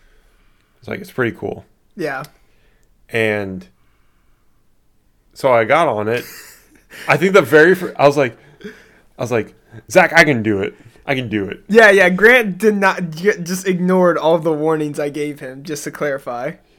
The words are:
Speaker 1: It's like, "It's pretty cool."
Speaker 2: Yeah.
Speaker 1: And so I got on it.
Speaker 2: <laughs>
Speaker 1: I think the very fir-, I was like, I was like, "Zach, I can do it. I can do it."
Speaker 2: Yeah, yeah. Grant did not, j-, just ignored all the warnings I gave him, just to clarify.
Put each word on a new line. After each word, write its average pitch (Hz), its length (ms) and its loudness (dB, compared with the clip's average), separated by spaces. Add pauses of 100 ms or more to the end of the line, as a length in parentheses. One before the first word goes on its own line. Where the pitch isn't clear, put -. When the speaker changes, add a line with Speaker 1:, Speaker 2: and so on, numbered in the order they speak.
(800)
Speaker 1:
It's - 80 -20
like, 107 120 -10
"It's - 120 -18
pretty 120 240 -4
cool." - 300 -12 (300)
Speaker 2:
Yeah. 139 280 -8 (840)
Speaker 1:
And 104 580 -4 (1700)
so 135 200 0
I 117 120 4
got 151 220 2
on 107 200 -2
it. 117 180 -4 (380)
Speaker 2:
<laughs> - 440 -18
Speaker 1:
I 143 100 2
think 185 160 0
the 190 80 6
very 151 340 6
fir-, 143 220 -6
I 135 100 4
was 143 100 2
like, 131 200 -2 (260)
I - 580 -20
was 117 100 -8
like, 113 220 -4 (360)
"Zach, 170 240 4
I 165 100 6
can 131 200 0
do 101 180 0
it. - 140 -6 (300)
I 139 100 -4
can 127 140 -6
do 101 180 -4
it." - 200 -14
Speaker 2:
Yeah, 220 240 6
yeah. 190 180 4
Grant 208 480 4
did 214 180 2
not, 180 360 -2
j-, 175 300 -2
just 185 260 -8
ignored 180 500 2
all 160 220 0
the 160 140 -2
warnings 151 460 -4
I 147 100 -6
gave 147 300 -8
him, 135 240 -16
just 147 220 -10
to 147 60 -10
clarify. 139 640 -8 (260)